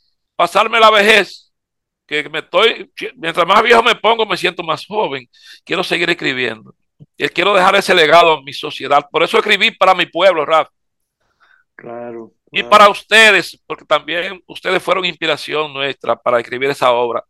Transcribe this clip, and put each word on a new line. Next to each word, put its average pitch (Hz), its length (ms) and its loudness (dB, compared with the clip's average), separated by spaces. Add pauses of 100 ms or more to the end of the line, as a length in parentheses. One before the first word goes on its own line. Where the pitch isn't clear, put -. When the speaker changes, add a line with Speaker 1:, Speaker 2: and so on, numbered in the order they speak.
(340)
Speaker 1:
pasarme 220 460 0
la 220 100 6
vejez, 208 600 2 (540)
que 147 240 -6
me 156 80 -10
estoy, 208 520 0 (260)
mientras 165 300 -4
más 202 160 2
viejo 233 200 4
me 233 140 0
pongo, 226 280 0
me 190 140 -4
siento 180 240 -6
más 160 240 -8
joven. 151 420 -6 (340)
Quiero 170 220 -6
seguir 170 240 -2
escribiendo. 127 680 -6 (440)
Y 147 100 -2
quiero 180 260 0
dejar 190 220 2
ese 190 180 0
legado 165 380 6
a 143 100 -4
mi 139 120 -16
sociedad. 143 560 -2
Por 156 120 -2
eso 165 140 0
escribí 214 360 0
para 185 220 2
mi 180 120 -2
pueblo, 170 400 2
Raf. 156 220 0 (1080)
Speaker 2:
Claro, 117 580 -16 (180)
Speaker 1:
Y - 100 -6
Speaker 2:
claro. 120 80 -6
Speaker 1:
para 208 220 6
ustedes, 202 760 0
porque - 200 -12
también 165 600 -4
ustedes 175 360 -4
fueron 180 240 -2
inspiración 151 640 -6
nuestra 135 440 -4
para 123 220 0
escribir 123 300 -6
esa 131 240 0
obra. 120 380 -2